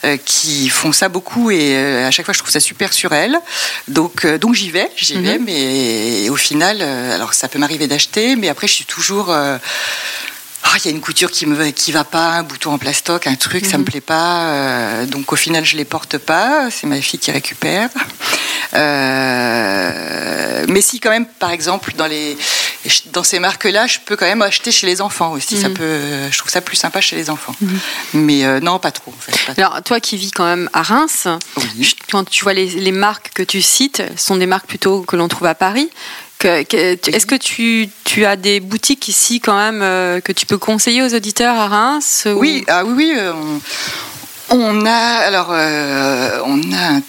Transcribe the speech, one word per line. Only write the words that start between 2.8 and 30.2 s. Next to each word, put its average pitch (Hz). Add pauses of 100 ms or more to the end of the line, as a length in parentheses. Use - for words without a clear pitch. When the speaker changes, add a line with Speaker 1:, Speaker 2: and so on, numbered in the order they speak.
Speaker 1:
sur -
elles. 196 (520)
Donc, 160
euh, 160
donc 226
j'y 196
vais, 196
j'y -
Speaker 2:
Mhm. 180
Speaker 1:
vais, -
mais 127
au 143
final, 170
euh, 127
alors 110
ça -
peut 135
m'arriver 147
d'acheter, 214
mais 196
après, 156
je -
suis -
toujours, 196
euh, 143 (1080)
oh, -
il -
y -
a 160
une 151
couture 170
qui -
me, 147
qui -
va 147
pas, 165
un 170
bouton 147
en 143
plastoc, -
un 131
truc, 185
ça 196
me -
Speaker 2:
Mhm. 123
Speaker 1:
plaît 143
pas. 170
Euh, 123
donc 139
au -
final, 160
je 165
les 151
porte 156
pas. 240
C'est -
ma 139
fille -
qui -
récupère. 170 (840)
Euh, 104
mais 190
si 226
quand 226
même, 233
par 180
exemple, 175
dans 156
les, 151 (720)
dans 175
ces 180
marques-là, 196
je -
peux 208
quand 190
même 208
acheter 202
chez -
les 180
enfants 185
aussi. 151
Ça 196
Speaker 2:
Mhm. 190
Speaker 1:
peut, 160 (320)
je -
trouve -
ça 180
plus -
sympa 165
chez -
les 160
enfants. 151
Speaker 2:
Mhm. 190 (360)
Speaker 1:
Mais, 147
euh, 135
non, 175
pas 147
trop -
en -
fait. - (140)
Pas 135
trop. 196
Speaker 2:
Alors -
toi 240
qui -
vis 190